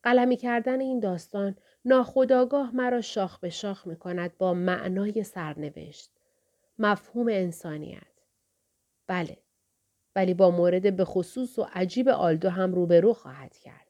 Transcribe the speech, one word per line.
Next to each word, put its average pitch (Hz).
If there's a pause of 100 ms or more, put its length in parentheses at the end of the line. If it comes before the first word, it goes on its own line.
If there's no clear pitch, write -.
قلمی 247
کردن 247
این 262
داستان 196 (300)
ناخودآگاه 254
مرا 247
شاخ 196
به 180
شاخ 196
می‌کند 175
با 180
معنای 185
سرنوشت. 151 (680)
مفهوم 214
انسانیت. 170 (1040)
بله. 180 (800)
ولی 185
با 180
مورد 180
به 180
خصوص 247
و 165
عجیب 190
آلدو 170
هم 185
روبرو 175
خواهد 135
کرد. 120